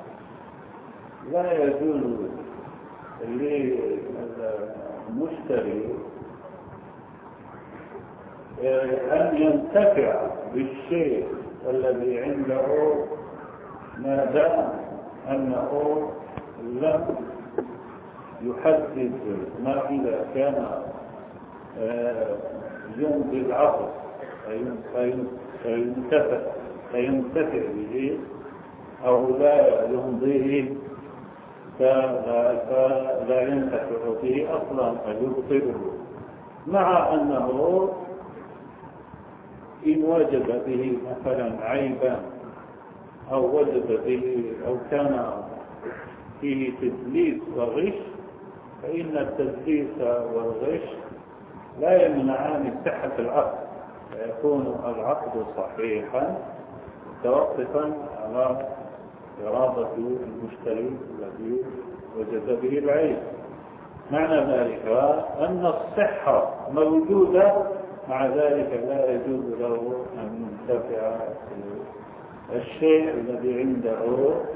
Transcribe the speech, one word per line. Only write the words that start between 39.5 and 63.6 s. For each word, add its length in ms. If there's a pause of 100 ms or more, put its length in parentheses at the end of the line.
إن 180
وجد 640
به 320 (140)
مثلًا 500
عيبا 580 (1120)
أو 280
وجد 280 (180)
به 480 (140)
أو 100 (140)
كان 420 (1080)
فيه 300 (100)
تدليس 600 (160)
وغش، 360 (880)
فإن 360
التدليس 800 (380)
والغش 500 (920)
لا 260
يمنعان 720 (100)
صحة 340
العقد، 380 (540)
فيكون 640 (100)
العقد 600 (120)
صحيحا 800 (800)
متوقفا 760 (300)
على 440 (800)
إرادة 420 (100)
المشتري 960 (240)
الذي 380 (600)
وجد 440
به 160
العيب. 400 (920)